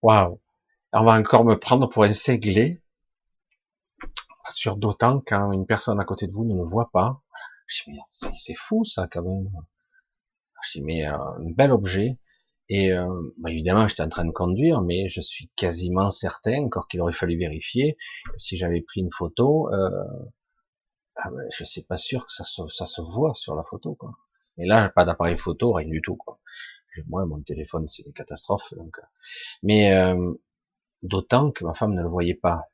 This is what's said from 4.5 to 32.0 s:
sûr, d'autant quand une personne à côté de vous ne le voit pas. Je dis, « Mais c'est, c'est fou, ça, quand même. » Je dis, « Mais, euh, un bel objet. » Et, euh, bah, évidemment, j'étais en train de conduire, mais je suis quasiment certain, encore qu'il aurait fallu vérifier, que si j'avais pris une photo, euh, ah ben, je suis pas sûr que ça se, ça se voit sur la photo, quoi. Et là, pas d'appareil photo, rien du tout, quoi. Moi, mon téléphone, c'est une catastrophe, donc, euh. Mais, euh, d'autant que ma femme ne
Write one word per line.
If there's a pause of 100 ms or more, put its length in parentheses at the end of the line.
sûr,
d'autant
quand
une
personne
à
côté
de
vous
ne
le
voit
pas. (460)
Je
dis, «
Mais (120)
c'est,
c'est
fou,
ça,
quand
même. » (1120)
Je
dis, «
Mais,
euh,
un
bel
objet. » (500)
Et,
euh,
bah,
évidemment,
j'étais
en
train
de
conduire,
mais
je
suis
quasiment
certain,
encore
qu'il
aurait
fallu
vérifier, (360)
que
si
j'avais
pris
une
photo,
euh, (1300)
ah
ben,
je
suis
pas
sûr
que
ça
se,
ça
se
voit
sur
la
photo,
quoi. (460)
Et
là,
pas
d'appareil
photo,
rien
du
tout,
quoi. (680)
Moi,
mon
téléphone,
c'est
une
catastrophe,
donc,
euh. (560)
Mais,
euh, (680)
d'autant
que
ma
femme
ne